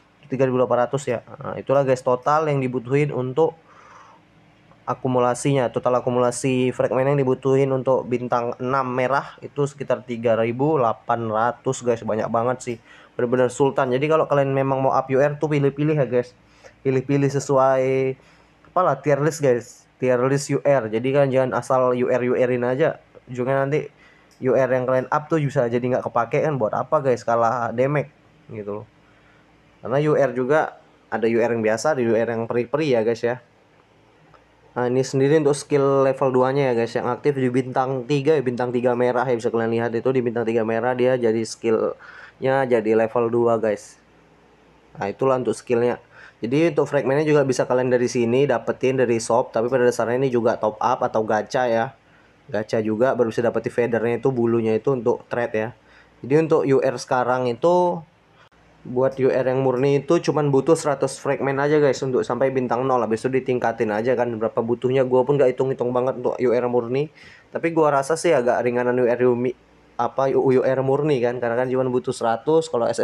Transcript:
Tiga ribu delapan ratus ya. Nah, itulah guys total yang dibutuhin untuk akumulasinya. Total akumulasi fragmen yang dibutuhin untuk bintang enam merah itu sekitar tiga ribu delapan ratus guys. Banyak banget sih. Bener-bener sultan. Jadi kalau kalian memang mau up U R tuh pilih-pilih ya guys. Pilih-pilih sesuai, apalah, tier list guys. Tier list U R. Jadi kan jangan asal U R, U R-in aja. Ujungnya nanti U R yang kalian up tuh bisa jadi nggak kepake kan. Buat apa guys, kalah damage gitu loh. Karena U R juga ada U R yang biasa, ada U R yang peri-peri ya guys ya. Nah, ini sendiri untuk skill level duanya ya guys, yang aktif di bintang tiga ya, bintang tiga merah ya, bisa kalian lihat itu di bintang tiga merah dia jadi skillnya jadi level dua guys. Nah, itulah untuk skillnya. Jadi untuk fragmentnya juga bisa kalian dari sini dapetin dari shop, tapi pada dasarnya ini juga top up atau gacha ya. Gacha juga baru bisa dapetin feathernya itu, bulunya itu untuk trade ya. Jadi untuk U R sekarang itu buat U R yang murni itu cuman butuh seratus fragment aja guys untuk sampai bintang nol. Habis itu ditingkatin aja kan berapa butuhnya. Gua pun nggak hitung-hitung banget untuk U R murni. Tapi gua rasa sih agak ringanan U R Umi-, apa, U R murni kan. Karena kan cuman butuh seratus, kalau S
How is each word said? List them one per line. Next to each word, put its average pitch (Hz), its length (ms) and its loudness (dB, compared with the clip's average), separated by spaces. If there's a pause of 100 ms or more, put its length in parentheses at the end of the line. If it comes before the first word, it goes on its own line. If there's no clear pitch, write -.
(320)
Tiga 131 160 0
ribu 127 80 0
delapan 120 320 2
ratus 135 240 -4
ya. - 160 -6
Nah, 98 320 -12
itulah 135 240 2
guys 127 160 0
total 143 480 0
yang 139 160 0
dibutuhin 127 480 -2
untuk 131 400 -2 (1300)
akumulasinya. 123 880 0
Total 123 320 0
akumulasi 123 720 0
fragmen 131 400 0
yang 143 80 2
dibutuhin 131 480 0
untuk 131 400 0
bintang 123 480 -4
enam 131 240 -2
merah 127 560 -4
itu - 240 -6
sekitar 127 400 -4
tiga 117 320 -2
ribu 120 400 0
delapan 117 560 -2
ratus 117 480 -2
guys. 117 240 -2
Banyak 110 240 -2
banget 117 320 -2
sih. 120 180 -10 (380)
Bener-bener 123 380 2
sultan. 135 400 0
Jadi 139 160 0
kalau 160 160 2
kalian 139 260 2
memang 135 320 0
mau 135 80 2
up 131 200 0
U 131 100 4
R 147 180 0
tuh 156 80 -2
pilih-pilih 147 480 0
ya 139 140 0
guys. 123 260 -2 (460)
Pilih-pilih 135 480 0
sesuai, 131 840 2 (560)
apalah, 165 280 0
tier 139 220 0
list 156 180 -2
guys. 123 460 -2 (160)
Tier 127 160 2
list 135 320 0
U 139 160 0
R. 131 240 2
Jadi 113 240 -2
kan 143 160 2
jangan 127 260 0
asal 127 380 2
U 123 160 0
R, 123 180 2
U 123 80 2
R-in 123 300 0
aja. 131 340 0 (300)
Ujungnya 127 340 -2
nanti 139 220 -2 (580)
U 127 140 2
R 131 180 2
yang 127 140 -2
kalian 131 180 0
up 147 220 -2
tuh 165 100 0
bisa 131 320 0
jadi 120 120 0
nggak 123 260 -2
kepake 120 320 0
kan. 147 160 0
Buat 107 160 -2
apa 131 260 -2
guys, 127 220 0
kalah 117 500 0
damage 131 400 -2 (380)
gitu 104 320 -10
loh. 113 40 -18 (1000)
Karena 120 180 -2
U 151 140 2
R 135 160 2
juga 127 480 0 (260)
ada 113 220 -2
U 117 100 2
R 117 140 2
yang 113 100 -2
biasa, 113 320 0
ada 131 60 -2
U 113 160 2
R 113 100 0
yang 113 220 -4
peri-peri 123 480 0
ya 110 80 2
guys 113 180 -2
ya. 120 160 -2 (1300)
Nah, 123 160 -2
ini 127 160 0
sendiri 139 320 2
untuk 147 160 2
skill 139 560 2
level 131 240 0
duanya 131 400 2
ya - 80 2
guys, 113 160 -2
yang 113 160 -4
aktif 135 240 -2
di 131 160 0
bintang 131 560 -2
tiga 147 320 2
ya, - 0 -
bintang 123 320 -2
tiga 123 240 2
merah 123 320 2
ya, 127 80 0
bisa 113 160 -2
kalian 113 160 0
lihat 113 240 0
itu 117 240 -2
di 127 80 0
bintang 117 240 -2
tiga 113 160 0
merah 113 320 0
dia 127 240 2
jadi 113 240 0
skillnya - 1300 -2
jadi 110 240 2
level 113 320 0
dua 117 320 2
guys. 104 400 -6 (960)
Nah, 101 160 -6
itulah 131 320 0
untuk 117 160 -4
skillnya. 120 400 -2 (400)
Jadi 151 320 0
untuk 147 160 0
fragmentnya 143 400 0
juga 147 160 4
bisa 135 240 0
kalian 127 240 2
dari 123 160 2
sini 123 400 2
dapetin 120 480 -2
dari 120 240 2
shop, 117 320 0
tapi 117 160 0
pada 123 160 2
dasarnya 120 400 0
ini 135 80 0
juga 113 240 2
top 107 240 -2
up 127 240 0
atau 117 240 0
gacha 113 400 0
ya. 113 240 0 (560)
Gacha 113 320 -4
juga 110 320 2
baru 117 160 2
bisa 117 160 -2
dapetin 113 320 -2
feathernya 117 480 0
itu, 135 80 2
bulunya 117 400 0
itu 120 240 0
untuk 117 320 -2
trade 120 240 -4
ya. 110 180 -4 (540)
Jadi 151 240 2
untuk 147 160 2
U 135 160 2
R 127 160 0
sekarang 127 560 0
itu 170 560 0 (720)
buat 127 400 -2
U 131 80 4
R 127 160 0
yang 127 160 0
murni 135 400 2
itu 170 160 2
cuman 151 320 0
butuh 135 240 4
seratus 143 480 -2
fragment 135 400 -2
aja 147 160 2
guys 139 240 2
untuk 123 240 0
sampai 131 240 0
bintang 127 320 -2
nol. 131 160 2
Habis 113 240 0
itu 131 160 0
ditingkatin 120 560 -2
aja 117 240 0
kan 120 80 0 (160)
berapa 110 160 -2
butuhnya. 123 480 0
Gua 127 160 2
pun 143 160 0
nggak 127 160 4
hitung-hitung 127 400 -2
banget 123 240 0
untuk 123 160 -2
U 127 160 0
R 120 160 0
murni. 123 480 -2 (400)
Tapi 160 240 -4
gua 147 240 4
rasa 160 160 -2
sih 170 160 2
agak 120 320 2
ringanan 123 320 0
U 127 80 2
R 120 160 0
Umi-, 123 320 2 (480)
apa, 131 320 -2
U 127 320 2
R 131 160 0
murni 139 400 0
kan. 123 160 0
Karena 120 240 -2
kan 131 80 -2
cuman 127 240 -2
butuh 127 160 -2
seratus, 127 640 0
kalau 117 160 0
S 117 140 -4